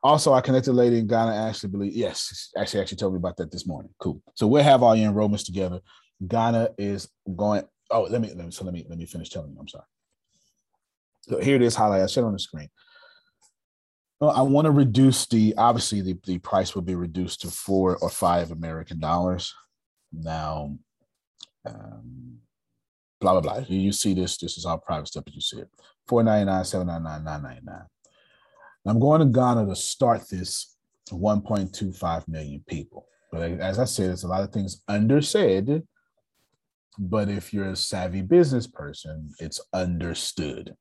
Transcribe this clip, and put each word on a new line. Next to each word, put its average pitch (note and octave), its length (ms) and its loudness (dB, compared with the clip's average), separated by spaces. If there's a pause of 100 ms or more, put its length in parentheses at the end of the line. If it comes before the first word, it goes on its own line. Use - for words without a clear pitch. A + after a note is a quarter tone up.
Also, C#3+ 300 6
I B2+ 80 6
connected C3 300 2
a - 20 4
lady A#2+ 260 6
in A2+ 80 -2
Ghana, A2+ 260 2
Ashley, G#2+ 360 -4
believe, G2 240 -4
yes, - 640 -6
Ashley G#2 240 -2
actually F#2 180 -6
told F#2+ 160 -2
me F#2 40 -2
about F#2 200 -4
that E2 140 -6
this F2 160 -8
morning. D2+ 320 -10
Cool. - 220 -6 (140)
So G#2+ 120 2
we'll C#3+ 160 6
have C3+ 200 8
all A2+ 120 8
your G#2+ 160 4
enrollments G#2 340 0
together. F#2 340 -4 (480)
Ghana A2+ 500 2
is G2+ 320 -6 (260)
going, G#2 280 0 (260)
oh, A2 140 2
let A2+ 180 -2
me, G#2 140 -4
let E2+ 100 -12
me, F2 60 -14
so - 120 -14
let F2+ 100 -8
me, E2+ 140 -10
let E2 120 -12
me E2 80 -10
finish E2 220 -12
telling D2+ 220 -12
you, C2+ 80 -20
I'm - 80 -18
sorry. - 180 -20 (1400)
So - 180 -4
here C#3 160 4
it B2 80 6
is, A#2 120 4
highlight, G2+ 280 4
I F#2 40 2
showed A#2+ 180 0
on G#2+ 80 -2
the F#2+ 60 -6
screen. D2 300 -12 (1500)
Well, D3 120 6
I B2+ 100 4
wanna C#3+ 300 6
reduce C3+ 560 6
the, G#2+ 300 4
obviously A2+ 440 2
the, F#2 240 -4
the F#2 120 -4
price - 380 -2
will F#2+ 80 -4
be F2+ 120 -4
reduced F2 460 -6
to F2 80 -10
four F#2 480 0
or E2+ 120 -2
five F2 420 0
American D#2+ 480 -10
dollars. F2+ 540 -2 (600)
Now, D#2+ 640 -8 (880)
um, A#1+ 720 -16 (840)
blah, F#2 200 4
blah, - 20 0
blah. A2 260 -4
You, F#2+ 120 -2
you G2 120 2
see G2+ 220 0
this, F2+ 240 -2
this E2+ 200 -10
is E2 80 -12
all E2 120 -2
private D#2 300 -8
stuff, - 180 -12
but - 80 -20
you - 80 -12
see - 160 -6
it. - 120 -16 (380)
Four A#2+ 160 4
ninety-nine, G2 420 2
seven F2+ 220 -4
ninety-nine, D#2+ 360 -8
nine D2+ 200 -10
ninety-nine. - 420 -18 (1000)
I'm A2+ 120 4
going D3 200 6
to D3+ 80 6
Ghana A#2+ 400 4
to F#2+ 80 -4
start - 520 0
this - 480 -8 (360)
one G#2 300 0
point G2 320 -4
two F#2+ 200 -6
five E2+ 340 -6
million D2 400 -10
people. - 400 -12 (240)
But E2 120 -6
as F2+ 360 -4
I B2+ 60 2
said, F#2 240 -2
there's F2+ 140 -6
a F2+ 40 -8
lot F#2 140 -2
of G2 100 -6
things G2 380 -6
undersaid, B2+ 920 2 (1120)
but G2+ 320 -2
if G2 240 -6
you're G2 160 -4
a F#2 60 -6
savvy F#2+ 480 -4
business C3+ 420 4
person, D#2 640 -14 (100)
it's D#2 220 -12 (100)
understood. E2+ 1080 -6